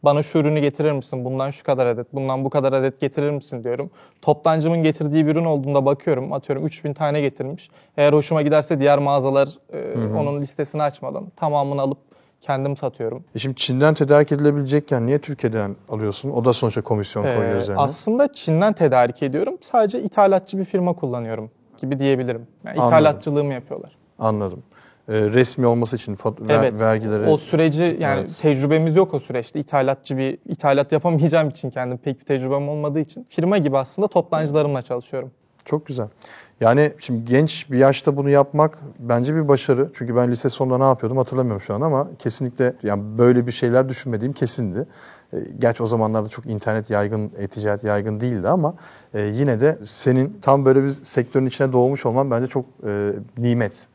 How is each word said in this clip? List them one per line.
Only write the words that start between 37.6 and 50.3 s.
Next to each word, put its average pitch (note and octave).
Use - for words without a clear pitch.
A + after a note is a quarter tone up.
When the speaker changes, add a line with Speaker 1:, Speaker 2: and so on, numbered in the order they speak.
Speaker 2:
bir B2+
yaşta C#3
bunu C#3
yapmak D3
bence A#2+
bir D#3
başarı. C#3
Çünkü A#2+
ben B2
lise B2
sonunda B2+
ne C3+
yapıyordum B2+
hatırlamıyorum B2+
şu -
an A2
ama D3+
kesinlikle B2
yani G#2
böyle A#2+
bir B2
şeyler B2+
düşünmediğim B2
kesindi. A#2
E, -
gerçi A#2
o -
zamanlarda A2
çok -
internet G#2+
yaygın, G#2
e-ticaret G#2
yaygın G#2
değildi A#2+
ama, E3
e, G#2+
yine A2+
de D3+
senin C3